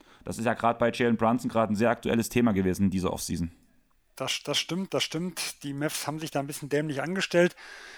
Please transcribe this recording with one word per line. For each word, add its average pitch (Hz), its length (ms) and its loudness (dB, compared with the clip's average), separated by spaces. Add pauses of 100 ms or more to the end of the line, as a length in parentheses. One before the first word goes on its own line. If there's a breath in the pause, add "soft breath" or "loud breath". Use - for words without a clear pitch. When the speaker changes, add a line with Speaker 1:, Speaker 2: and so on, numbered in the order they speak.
(240 soft breath)
Speaker 1:
Das - 140 -8
ist 113 80 -4
ja 117 80 2
grad 117 240 2
bei 117 140 2
Jalen 117 260 2
Brunson 120 320 2
grad 113 220 2
ein 107 40 2
sehr 113 140 4
aktuelles 117 400 0
Thema 120 220 4
gewesen 92 320 2
in 95 80 4
dieser 90 200 0
Offseason. 85 400 -4 (640)
Speaker 2:
Das, - 260 -4
das 143 140 -2
stimmt, 180 360 -4
das 135 100 0
stimmt. - 600 -6
Die 143 100 -6
Mavs 147 320 -4
haben 156 140 -4
sich 156 120 -8
da 143 80 -2
ein 139 80 -4
bisschen 147 220 -10
dämlich 147 320 0
angestellt. 175 540 2 (420 loud breath)